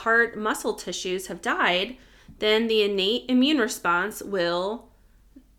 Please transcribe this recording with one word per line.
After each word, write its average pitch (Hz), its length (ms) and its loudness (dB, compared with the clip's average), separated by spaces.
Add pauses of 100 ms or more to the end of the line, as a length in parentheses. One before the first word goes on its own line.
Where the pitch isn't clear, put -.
heart 226 320 2
muscle 214 380 -2
tissues 185 540 -6
have 175 120 -10
died, 233 560 0 (440)
then 220 260 2
the 220 160 4
innate 202 440 0
immune 262 320 4
response 202 640 0
will 190 680 -2 (680)